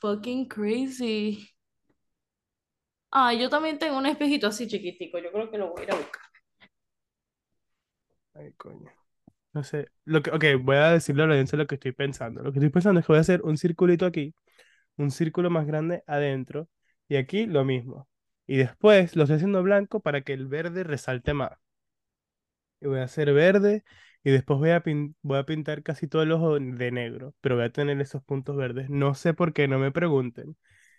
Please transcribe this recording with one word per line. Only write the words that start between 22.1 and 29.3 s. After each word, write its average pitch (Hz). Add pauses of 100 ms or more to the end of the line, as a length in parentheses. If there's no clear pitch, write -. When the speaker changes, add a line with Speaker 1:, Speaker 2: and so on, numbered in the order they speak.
Speaker 2:
Y 147
voy 135
a 127
hacer 143
verde, 196 (400)
y 139
después 135
voy 160
a 170
pin-, 147
voy 139
a 139
pintar 151
casi 151
todo 160
el 156
ojo 160
de 127
negro, 123
pero 127
voy 120
a 117
tener 143
esos 135
puntos 139
verdes. 131
No 139
sé 165